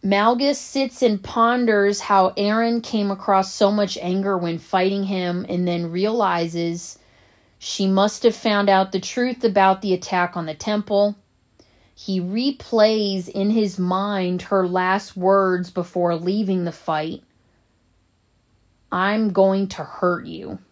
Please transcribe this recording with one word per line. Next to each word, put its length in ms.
Malgus 520
sits 440
and 220
ponders 760
how 380
Aaron 460
came 280
across 440
so 180
much 300
anger 340
when 220
fighting 460
him 440
and 180
then 240
realizes 1080
she 280
must 380
have 120
found 320
out 240
the 80
truth 440
about 360
the 140
attack 420
on 80
the 100
temple. 600
He 260
replays 1080
in 200
his 300
mind 640
her 260
last 480
words 540
before 460
leaving 480
the 80
fight. 500
"I'm 400
going 360
to 160
hurt 420
you." 320